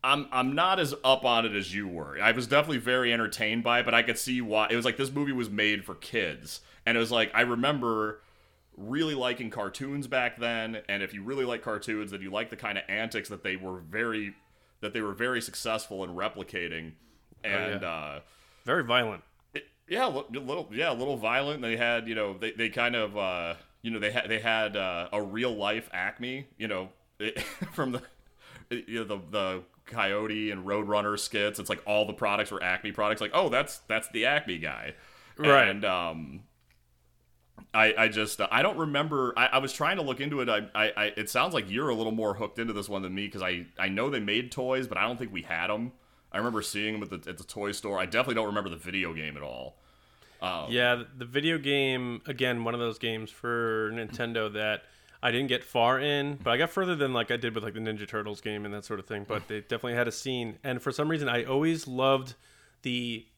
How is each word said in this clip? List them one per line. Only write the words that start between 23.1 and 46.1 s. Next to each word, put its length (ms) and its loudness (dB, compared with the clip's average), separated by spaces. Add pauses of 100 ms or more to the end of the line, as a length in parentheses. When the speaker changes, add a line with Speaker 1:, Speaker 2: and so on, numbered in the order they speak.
Speaker 1:
uh, 380 -2 (260)
you 100 -4
know, 80 -2
they 120 2
had, 180 0
they 100 2
had, 380 2
uh, 340 -2
a 100 0
real 320 -2
life 380 -2
Acme, 560 -4 (100)
you 120 -6
know, 180 -2 (320)
it, 220 -4
<laughs> 320 -10
from 180 -2
the, 100 -4 (680)
you 300 -4
know, 40 -2
the, 160 -6 (100)
the 340 -2 (240)
Coyote 640 0
and 140 -6
Roadrunner 540 2
skits. 400 0
It's 100 -8
like 160 -2
all 200 4
the 80 -6
products 360 0
were 140 -6
Acme 300 -2
products. 260 0
Like, 140 -2
"Oh, 160 4
that's, 380 0
that's 220 -2
the 180 0
Acme 320 0
guy." 340 -8 (420)
Speaker 2:
Right. 320 8
Speaker 1:
And, 160 0
um, 600 -2 (1300)
I, 240 8
I 100 6
just, 320 -2
uh, 120 2
I 100 6
don't 160 2
remember. 580 0
I, 120 6
I 100 4
was 160 0
trying 240 0
to 60 -2
look 180 -2
into 200 -2
it. 80 0
I, 260 2
I, 200 4
I, 80 2 (140)
it 120 -4
sounds 240 2
like 160 -2
you're 200 0
a 60 2
little 160 0
more 240 2
hooked 240 -6
into 120 -2
this 160 -4
one 140 -2
than 140 -6
me, 140 -4
'cause 120 -8
I, 240 -2 (140)
I 100 2
know 200 0
they 100 -2
made 320 -2
toys, 360 -2
but 100 -4
I 40 2
don't 160 0
think 160 -8
we 80 -6
had 300 -2
'em. 200 -4 (400)